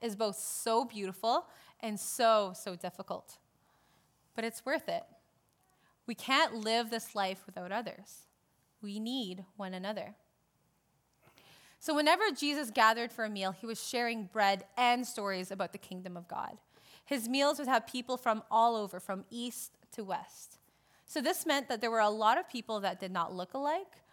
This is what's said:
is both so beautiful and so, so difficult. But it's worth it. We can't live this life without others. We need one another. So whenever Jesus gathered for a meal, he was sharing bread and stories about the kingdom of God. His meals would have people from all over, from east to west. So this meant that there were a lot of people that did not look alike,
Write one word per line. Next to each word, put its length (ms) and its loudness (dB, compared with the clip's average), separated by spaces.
is 140 -4
both 220 -2
so 460 0
beautiful 640 -2
and 200 -6
so, 560 4
so 200 -10
difficult. 600 -10
But 100 -4
it's 220 -8
worth 240 -2
it. 140 -4
We 80 -6
can't 400 2
live 340 0
this 260 -6
life 300 -2
without 260 -10
others. 560 -8
We 180 -8
need 460 -6
one 180 -8
another. 420 -8
So 80 0
whenever 380 6
Jesus 400 -2
gathered 400 4
for 140 -6
a 40 -4
meal, 220 -2
he 160 -12
was 200 -8
sharing 380 -2
bread 400 2
and 300 4
stories 460 -4
about 200 -4
the 60 -12
kingdom 400 -12
of 100 -14
God. 300 -8
His 240 -2
meals 300 2
would 80 -4
have 180 2
people 320 -4
from 320 0
all 260 6
over, 240 -6
from 300 -8
east 480 -8
to 120 -10
west. 540 -8
So 160 -6
this 240 0
meant 240 4
that 120 -2
there 100 2
were 80 4
a 100 8
lot 300 6
of 100 -4
people 300 -4
that 200 -2
did 120 -6
not 240 0
look 180 -6
alike, 480 -2